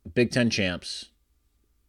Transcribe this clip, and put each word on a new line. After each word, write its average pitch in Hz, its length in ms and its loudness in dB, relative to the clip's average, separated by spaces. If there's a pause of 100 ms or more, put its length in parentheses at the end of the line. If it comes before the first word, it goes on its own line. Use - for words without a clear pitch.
(140)
Big 120 160 4
Ten 120 180 4
champs. 90 640 -2 (800)